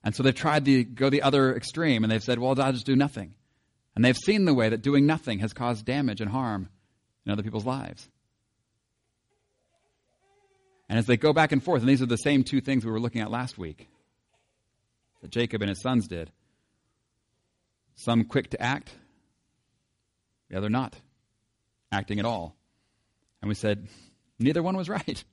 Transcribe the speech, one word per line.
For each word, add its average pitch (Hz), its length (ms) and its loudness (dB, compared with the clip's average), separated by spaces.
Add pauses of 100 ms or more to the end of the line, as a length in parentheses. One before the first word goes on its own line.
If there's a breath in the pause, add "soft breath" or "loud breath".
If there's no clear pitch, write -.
And 104 120 -2
so - 80 -4
they've 131 120 4
tried 151 300 0
to 131 200 6
go 127 260 0
the 143 120 2
other 135 320 4
extreme, 123 480 0
and 110 80 2
they've 110 120 0
said, 120 160 0
"Well, 127 220 0
I'll 135 120 2
just 120 140 -6
do 135 100 2
nothing." 135 380 -2 (600)
And 113 100 2
they've 127 120 6
seen 202 280 2
the 156 100 4
way 117 140 2
that 113 140 -2
doing 143 240 4
nothing 135 340 0
has 110 120 -2
caused 120 320 -4
damage 123 360 -2
and 107 100 -4
harm 110 380 -4 (560)
in 104 80 -4
other 104 100 -4
people's 107 240 -6
lives. 127 420 -8 (2750)
And 107 100 0
as 113 80 0
they 123 100 6
go 151 160 2
back 151 200 4
and 135 100 2
forth, 151 200 0
and 123 60 2
these 135 120 4
are 131 60 0
the 120 100 0
same 139 280 2
two 135 160 0
things 131 240 -2
we 113 80 -4
were 110 80 -2
looking 117 200 -4
at 107 100 -6
last 123 280 -6
week 80 300 -12 (1300)
that 101 100 -18
Jacob 113 320 -2
and 101 60 -2
his 95 140 -6
sons 123 260 0
did. 82 220 -8 (1700)
Some 117 280 0
quick - 260 -2
to - 120 -8
act, 127 300 -4 (1600)
the 92 80 -10
other 104 140 -2
not 123 240 -2 (960)
acting 101 280 -2
at 101 60 -2
all. 98 300 -6 (880)
And 104 60 -6
we 107 60 -2
said, 104 340 -4 (500 soft breath)
neither 151 240 0
one 185 140 -2
was 175 120 -6
<laughs> - 0 -
right. 190 440 -8